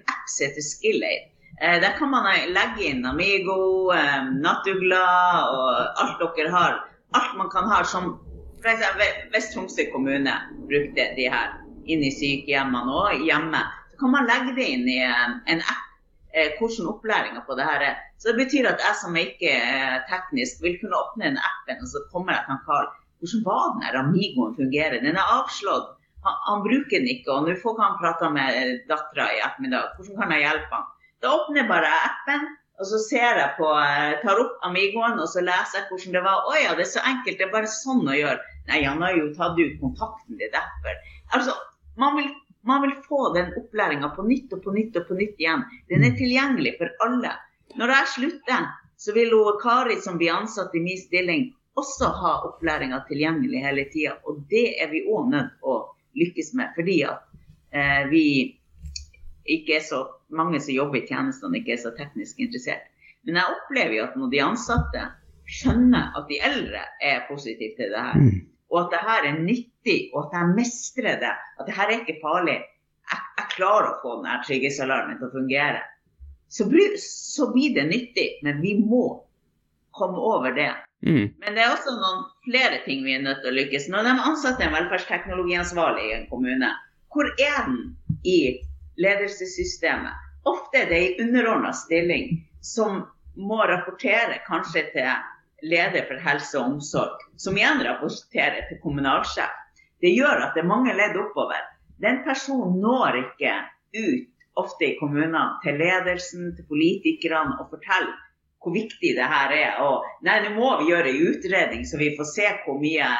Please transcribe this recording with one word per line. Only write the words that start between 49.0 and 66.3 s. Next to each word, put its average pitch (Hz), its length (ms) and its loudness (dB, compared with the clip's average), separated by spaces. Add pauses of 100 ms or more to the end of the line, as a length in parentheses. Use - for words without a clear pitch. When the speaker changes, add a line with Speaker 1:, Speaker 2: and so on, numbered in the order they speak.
Speaker 1:
vil 233 160 6
hun 208 320 6
Kari 240 380 2
som 180 180 -6
blir 165 140 2
ansatt 196 420 -4
i 170 60 0
min 180 180 -4
stilling 175 540 -2 (240)
også 269 340 -2
ha 175 220 0 (160)
opplæringen 143 580 -4
tilgjengelig 147 560 0
hele 139 300 0
tiden, 151 240 -2 (100)
og 147 220 -8
det 220 340 2
er 160 80 -2
vi 156 160 -2
også 196 240 0
nødt 143 220 0 (100)
å 131 140 0 (400)
lykkes 165 380 -2
med, - 200 -2
fordi 170 300 2
at, - 160 -6 (520)
eh, 139 360 2
vi 143 480 4 (880)
ikke 156 300 0
er 156 40 2
så, 151 200 -4 (300)
mange 160 300 0
som 143 140 -4
jobber 135 240 0
i - 80 -6
tjenestene 131 540 -4
ikke 113 120 -4
er 120 40 -2
så 117 200 -8
teknisk - 420 -12
interessert. 123 440 -6 (420)
Men 165 120 -2
jeg 180 180 2
opplever 202 420 -2
jo 110 80 0
at 127 120 -8
når 131 140 -2
de 139 120 2
ansatte 147 600 -2 (420)
skjønner 233 720 4
at 143 120 -8
de 147 120 -4